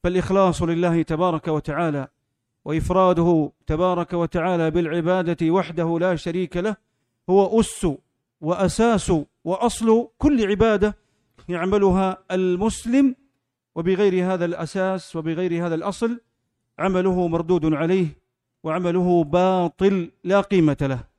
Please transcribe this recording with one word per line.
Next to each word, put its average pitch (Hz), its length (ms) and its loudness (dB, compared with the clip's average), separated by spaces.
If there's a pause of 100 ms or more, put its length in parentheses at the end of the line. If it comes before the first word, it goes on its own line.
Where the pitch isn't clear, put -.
فالإخلاص 180 580 2
لله 170 400 0
تبارك 165 460 -2
وتعالى 151 600 -4 (580)
وإفراده 170 840 2 (160)
تبارك 175 460 -2
وتعالى 170 580 -2
بالعبادة 170 800 0
وحده 170 480 -2
لا 180 160 0
شريك 175 420 -6
له 196 180 -4 (540)
هو 196 300 4
أس - 280 -2 (540)
وأساس 190 720 0 (300)
وأصل 220 640 0 (100)
كل 262 300 2
عبادة 208 500 2 (520)
يعملها 190 840 0
المسلم، 214 840 0 (600)
وبغير 185 580 0
هذا 175 120 -2
الأساس 175 680 -6
وبغير 165 500 -4
هذا 165 100 -4
الأصل 226 460 -4 (580)
عمله 180 480 0
مردود 165 460 0
عليه 170 340 0 (560)
وعمله 175 600 0
باطل 180 880 0 (120)
لا 190 180 2
قيمة 165 400 2
له. 135 220 -4 (160)